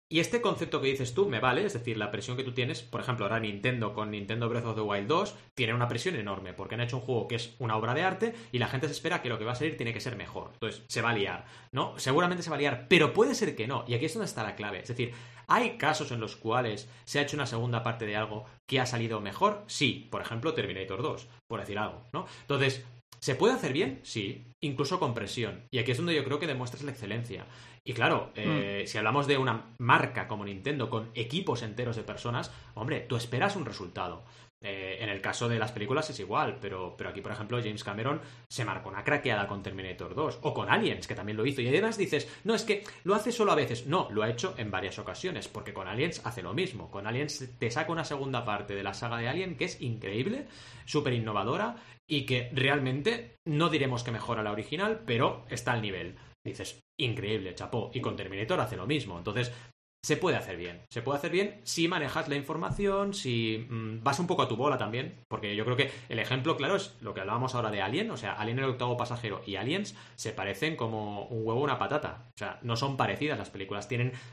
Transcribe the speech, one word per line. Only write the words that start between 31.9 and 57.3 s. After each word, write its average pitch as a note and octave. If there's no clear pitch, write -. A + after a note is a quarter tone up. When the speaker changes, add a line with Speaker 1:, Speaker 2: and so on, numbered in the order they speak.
Speaker 1:
de A2
personas, B2
hombre, C3+
tú -
esperas D3+
un E3
resultado. F2+
Eh, F#2+
en G#2+
el G2
caso A2+
de A#2
las A2
películas B2
es C#3+
igual, G#2+
pero, F#2
pero F#2+
aquí, F2+
por G#2+
ejemplo, G#2
James G#2+
Cameron A#2
se A#2
marcó F#2+
una G2
craqueada B2
con G2+
Terminator F#2
dos C3
o D3
con G#2+
Aliens, C3+
que -
también G#2
lo A2
hizo. C3+
Y A#2
además G#3
dices, D#3+
"No, A3
es G#3+
que -
lo F#3
hace G#3+
solo G#3
a -
veces". A#2
No, D3+
lo G#2
ha A2
hecho A#2+
en G#2+
varias F#2
ocasiones, G#2+
porque G#2
con F#2+
Aliens B2
hace A#2
lo F2
mismo. A2
Con G2+
Aliens B2+
te A#2
saca D#3+
una D#3+
segunda C3+
parte G#2
de G2
la G2
saga A#2
de A#2
Alien F3
que D3+
es F3
increíble, C3
súper C#3+
innovadora A#2
y C#3
que B2
realmente C#3
no D#3+
diremos C3+
que B2
mejora A2
la G#2
original, F3+
pero C3
está A#2+
al A#2
nivel. F#2
Dices, -
"Increíble, G#2